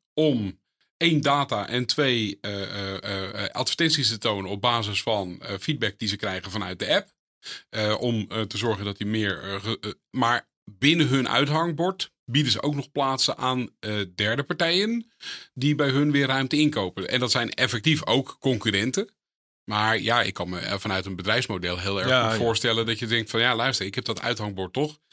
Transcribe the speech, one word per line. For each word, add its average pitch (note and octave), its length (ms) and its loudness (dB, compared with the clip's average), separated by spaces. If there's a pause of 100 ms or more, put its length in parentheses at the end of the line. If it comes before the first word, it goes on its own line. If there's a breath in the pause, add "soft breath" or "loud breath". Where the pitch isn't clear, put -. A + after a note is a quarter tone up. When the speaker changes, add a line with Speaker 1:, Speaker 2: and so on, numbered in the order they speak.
(140)
Speaker 1:
om B2 460 2 (380)
één, E3 240 4
data C#3 460 0
en B2 180 -2
twee, A#2 560 0
eh, G2+ 220 -6
eh, G2 400 -6
eh, G2+ 400 -6
eh, - 80 -4
advertenties C#3+ 580 0
te A2+ 80 -2
tonen G2 340 -2
op G#2 100 -4
basis A#2 420 0
van, G2 380 -2
eh, G2+ 180 -6
feedback A2+ 400 -2
die A2 80 -4
ze G2+ 80 -2
krijgen F#2+ 360 -6
vanuit F#2 280 -6
de B2 160 0
app. - 180 -2 (560 loud breath)
Eh, G#2+ 320 0
om, A2+ 280 0
eh, A2 120 -4
te G#2 160 -6
zorgen G#2 280 -2
dat G2+ 120 -6
die G#2 100 -4
meer, G#2 360 -2
eh, G2 200 -8
ge-, A2 180 -4
eh, G#2 100 -6 (200)
maar A#2+ 380 0 (220)
binnen D3 360 4
hun B2+ 220 2
uithangbord D#3+ 840 0 (180)
bieden C3 200 2
ze - 100 0
ook D3 140 0
nog C#3+ 160 -6
plaatsen C3+ 460 0
aan, B2+ 320 0 (100)
eh, G#2+ 180 -2 (180)
derde A2+ 280 0
partijen G3+ 680 0 (420 loud breath)
die D3 220 2
bij D3 140 4
hun D3 220 4
weer C#3 160 4
ruimte C3+ 300 0
inkopen. G#2+ 520 0
En B2 100 0
dat B2 120 0
zijn A#2+ 220 0
effectief B2 520 2
ook B2+ 340 2
concurrenten. A#2+ 720 0 (600)
Maar G#2+ 300 2
ja, A2+ 220 4
ik G2+ 120 0
kan F2+ 160 -4
me, F2+ 100 -6
eh, G2 180 -4
vanuit F#2+ 280 -2
een G2 100 -6
bedrijfsmodel F2+ 640 -2
heel G2 200 -2
erg F#2+ 100 0
Speaker 2:
Ja, B2+ 200 4
Speaker 1:
goed - 20 2
Speaker 2:
ja. A2+ 140 2
Speaker 1:
voorstellen A2+ 400 2
dat A2+ 140 -2
je A#2+ 80 -4
denkt A2 220 0
van, A2+ 100 0
"Ja, A#2+ 160 4
luister, A#2+ 300 0
ik G#2 100 -8
heb G2+ 100 -6
dat - 160 -4
uithangbord G#2 520 -4
toch." D3+ 260 -2 (140)